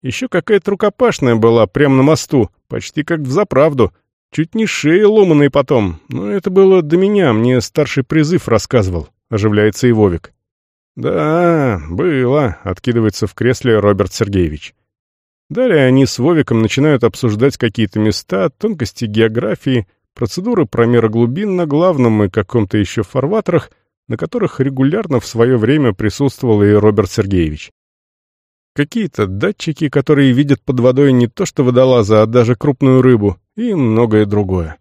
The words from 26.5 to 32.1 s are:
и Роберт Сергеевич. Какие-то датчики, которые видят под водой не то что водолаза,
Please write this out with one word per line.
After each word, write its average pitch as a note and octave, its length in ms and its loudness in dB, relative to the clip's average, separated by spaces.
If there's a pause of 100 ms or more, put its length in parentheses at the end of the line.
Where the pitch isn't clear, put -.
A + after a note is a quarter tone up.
и G#2 100 6
Роберт G#2 380 2
Сергеевич. F2+ 600 -4 (1040)
Какие-то D3 520 -4
датчики, C#3+ 640 -4
которые C#3 420 2
видят C#3 300 0
под C3 180 -4
водой C3 320 2
не A#2+ 160 2
то - 160 -6
что - 180 -4
водолаза, A#2+ 600 2